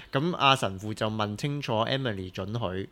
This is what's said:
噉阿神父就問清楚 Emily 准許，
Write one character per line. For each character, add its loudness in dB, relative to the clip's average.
噉 0
阿 8
神 -2
父 -6
就 0
問 0
清 -4
楚 -2
Emily -2
准 -6
許， -2